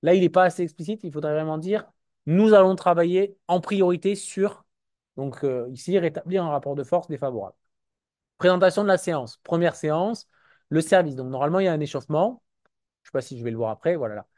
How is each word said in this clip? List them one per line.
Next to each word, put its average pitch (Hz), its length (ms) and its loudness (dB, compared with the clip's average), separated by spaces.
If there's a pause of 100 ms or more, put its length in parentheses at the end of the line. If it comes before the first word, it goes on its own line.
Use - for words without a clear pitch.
Là, 170 120 6
il 190 60 4
n'est 175 80 4
pas 185 160 6
assez 180 180 0
explicite. 170 400 -8
Il 170 80 -10
faudrait 151 220 -4
vraiment 156 260 -2
dire, 190 320 -6 (360)
nous 202 260 6
allons 190 240 8
travailler 180 600 0 (120)
en 180 120 2
priorité 185 540 0
sur, - 500 -6 (520)
donc, 135 280 -8
euh, 127 280 -2
ici, 175 260 -2
rétablir 170 460 -2
un 160 60 -4
rapport 143 240 -4
de 139 100 -6
force 175 240 -2
défavorable. 127 480 -8 (800)
Présentation 180 460 2
de 208 60 -2
la 190 100 4
séance. 143 440 -6
Première 170 320 0
séance, 165 540 -4 (400)
le 156 140 0
service. 160 340 2
Donc, 131 140 -10
normalement, 143 280 -2
il 196 60 2
y 185 40 2
a 170 40 0
un 156 80 -2
échauffement. 151 640 -4 (600)
Je - 60 -20
ne - 20 -20
sais - 20 -20
pas 131 100 -2
si 127 160 -14
je 117 60 -10
vais 120 60 -4
le 113 60 -6
voir 113 140 -4
après. 165 260 -2
Voilà, 117 180 -6
là. 104 120 -14 (120)